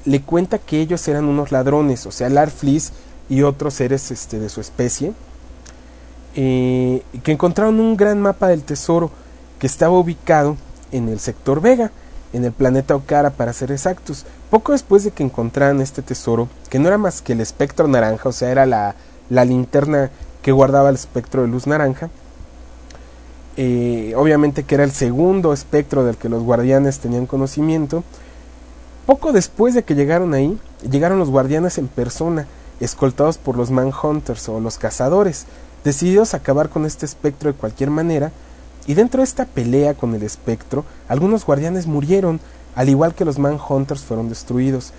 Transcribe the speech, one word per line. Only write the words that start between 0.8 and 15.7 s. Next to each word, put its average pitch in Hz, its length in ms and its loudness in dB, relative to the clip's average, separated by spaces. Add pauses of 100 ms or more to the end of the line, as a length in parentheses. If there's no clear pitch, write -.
eran 147 160 0
unos 143 260 -2
ladrones, 139 540 2
o - 60 -14
sea, 123 180 -4
Larfleeze 143 640 0 (360)
y 131 140 2
otros 143 320 0
seres, 135 360 -2
este, 117 260 -10
de 107 120 -6
su - 100 -12
especie, 123 540 -4 (1200)
eh, 127 680 0 (220)
que 156 80 0
encontraron 196 480 2
un 226 160 4
gran 208 260 2
mapa 196 280 0
del 160 140 2
tesoro 165 460 -2 (500)
que 131 60 -4
estaba 170 320 4
ubicado 156 600 2 (340)
en 123 160 -2
el 110 120 -4
sector 135 420 -2
Vega, 233 300 2 (420)
en 123 100 -2
el 120 80 -2
planeta 135 440 2
Okara, 143 340 0
para 120 240 -6
ser 131 180 -6
exactos. 160 540 -6 (240)
Poco 220 240 2
después 208 300 2
de 202 80 -2
que - 120 -4
encontraran 139 560 0